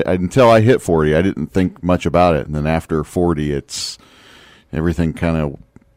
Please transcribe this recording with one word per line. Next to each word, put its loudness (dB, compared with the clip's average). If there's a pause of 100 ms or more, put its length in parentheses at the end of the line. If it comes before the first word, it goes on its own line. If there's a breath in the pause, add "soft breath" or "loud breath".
I, -2
until 2
I 6
hit 2
forty, 2
I 2
didn't -2
think -2
much 0
about 2
it. -2
And -8
then -4
after -2
forty, -2
it's, -10 (760 loud breath)
everything -2
kinda -4 (440)